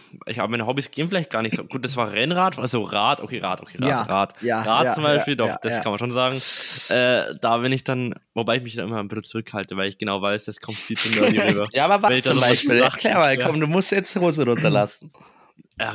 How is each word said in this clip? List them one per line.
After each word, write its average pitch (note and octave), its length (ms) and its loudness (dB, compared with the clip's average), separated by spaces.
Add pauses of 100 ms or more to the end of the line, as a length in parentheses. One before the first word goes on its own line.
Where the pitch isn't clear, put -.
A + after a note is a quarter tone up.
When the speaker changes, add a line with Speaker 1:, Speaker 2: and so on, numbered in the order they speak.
(260)
Speaker 1:
ich A2 140 -8
hab, G#2+ 100 -2
meine A#2 160 -4
Hobbys C3+ 240 -4
gehen D#3+ 180 -4
vielleicht F3+ 220 -4
gar A2+ 120 -2
nicht A2+ 140 -4
so. - 80 -6
Gut, B2+ 200 -10
das C3 120 -6
war A2 160 -2
Rennrad, E3 460 0
also B2 240 -2
Rad, G2+ 380 0
okay, A2+ 180 -8
Rad, F#2 220 -4
okay, - 180 -8
Rad, C3 100 0
Speaker 2:
Ja, B2+ 140 0
Speaker 1:
Rad. G2 380 -2
Speaker 2:
ja, A2+ 220 0
Speaker 1:
Rad A#2 240 4
Speaker 2:
ja, A#2+ 80 0
Speaker 1:
zum D#3 100 -2
Speaker 2:
ja, D3 60 2
Speaker 1:
Beispiel, D3 260 2
doch, A2+ 100 0
Speaker 2:
ja, F#2+ 160 -2
Speaker 1:
das A2+ 120 -2
Speaker 2:
ja. A2 80 -2
Speaker 1:
kann G#2+ 100 -2
man G2+ 80 -2
schon B2 120 -4
sagen. B2+ 240 0 (520)
Äh, A#2 520 2
da A#2 180 2
bin B2+ 140 0
ich C3 120 -2
dann B2+ 300 -4 (200)
immer A2+ 140 -2 (500)
ein G2+ 100 -6
bisschen G#2+ 160 -8
zurückhaltend, G2+ 540 -8
weil G2 100 -2
ich G2 100 -12
genau G2 240 -4
weiß, G#2 240 -2
das - 140 -12
kommt - 180 -10
viel - 180 -8
zu - 140 -2
nerdy G#3+ 280 4
Speaker 2:
<laughs> - 20 2
Speaker 1:
rüber. G#2 320 2
Speaker 3:
Ja, C3 120 2
aber G3 180 4
was G#3+ 80 4
Speaker 1:
Wenn B2+ 80 4
ich B2 60 0
da C3 60 2
Speaker 3:
zum C#3 80 4
Speaker 1:
so B2+ 60 4
was B2 60 8
Speaker 3:
Beispiel? B2+ 300 4
Speaker 1:
sag, C3 140 4
Speaker 3:
Erklär - 240 0
mal, C#3+ 200 4
Speaker 1:
ja. - 80 0
Speaker 3:
komm, D#3 140 0
du D#3 80 2
musst F#3 240 0
jetzt G3 220 0
die G3+ 40 0
Hose D#3 260 2
runterlassen. G#2 680 0 (680)
Speaker 1:
Ja A2+ 140 -4